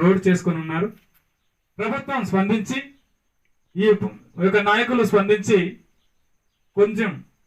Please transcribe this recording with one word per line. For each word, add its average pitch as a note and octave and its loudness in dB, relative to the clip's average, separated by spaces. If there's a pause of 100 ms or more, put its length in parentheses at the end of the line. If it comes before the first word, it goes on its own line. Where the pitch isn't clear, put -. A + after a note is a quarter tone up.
రోడ్ F#3 4
చేసుకొని F3 0
ఉన్నారు. E3 -4 (920)
ప్రభుత్వం C4 -4
స్పందించి, G3+ -2 (1000)
ఈ G3+ 2 (120)
పు-, - -6 (300)
యొక్క G3 2
నాయకులు A#3 2
స్పందించి G3+ 2 (1200)
కొంచెం G#3 0 (360)